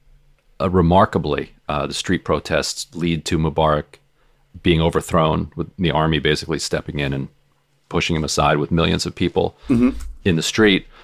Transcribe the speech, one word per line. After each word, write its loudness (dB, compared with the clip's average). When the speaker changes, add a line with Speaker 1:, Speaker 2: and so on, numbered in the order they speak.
Speaker 1:
uh, 0
remarkably, 2
uh, -4
the -8
street -2
protests -2
lead -2
to -2
Mubarak 0
being 4
overthrown, 0
with -8
the 0
army 2
basically -2
stepping -6
in -2
and -6
pushing -2
him -2
aside 0
with -2
millions 0
of -8
people -2
Speaker 2:
Mm-hmm. 2
Speaker 1:
in 2
the 0
street. 2